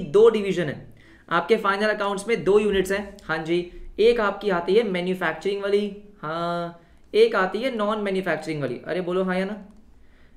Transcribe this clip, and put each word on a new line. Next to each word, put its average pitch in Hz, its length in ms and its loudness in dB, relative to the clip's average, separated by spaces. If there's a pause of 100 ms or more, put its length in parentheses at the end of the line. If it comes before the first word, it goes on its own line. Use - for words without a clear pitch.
(120)
दो 214 180 8
division 190 400 0
है, 117 60 -8 (540)
आपके 175 280 2
final 208 320 0
accounts 202 380 -4
में 214 160 0
दो 196 160 6
units 196 320 0
हैं। 202 320 -6
हाँ 160 140 -4
जी, 165 220 -2 (400)
एक 233 200 6
आपकी 202 300 -2
आती 180 260 0
है 240 80 6
manufacturing 185 760 -2
वाली, 202 240 0 (360)
हाँ, 170 600 -6 (320)
एक 226 220 6
आती 190 280 0
है 254 140 -2
नॉन 208 240 -2
मैन्युफैक्चरिंग 180 600 -4
वाली। 123 260 -4
अरे 165 140 -2
बोलो 180 220 -2
हाँ 185 140 -2
या 190 80 -2
ना? 208 120 -8 (800)